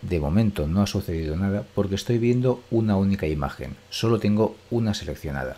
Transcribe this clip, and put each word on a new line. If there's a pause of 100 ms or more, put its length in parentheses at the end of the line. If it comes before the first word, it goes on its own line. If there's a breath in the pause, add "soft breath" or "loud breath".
de
momento
no
ha
sucedido
nada (100)
porque
estoy
viendo
una
única
imagen, (120)
solo
tengo (140)
una
seleccionada.